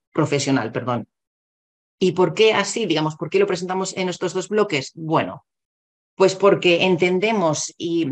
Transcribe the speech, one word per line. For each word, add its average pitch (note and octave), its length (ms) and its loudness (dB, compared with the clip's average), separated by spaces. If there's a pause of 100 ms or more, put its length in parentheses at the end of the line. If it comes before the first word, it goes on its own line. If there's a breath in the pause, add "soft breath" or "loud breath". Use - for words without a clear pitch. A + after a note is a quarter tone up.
(120)
profesional, C#3 600 0
perdón. A#2+ 360 -4 (920)
¿Y F#3 140 2
por F3+ 200 2
qué A3 200 4
así? G3+ 340 -2
Digamos, D#3 280 0
¿por D#3+ 140 -10
qué F#3+ 80 0
lo G3 80 4
presentamos F#3 500 -4
en F#3 140 -4
estos E3+ 240 -6
dos F3 140 -4
bloques? G3+ 480 -2
Bueno, D3+ 500 -4 (720)
pues F#3+ 180 4
porque F3+ 520 4
entendemos F3+ 920 0
y E3 340 -2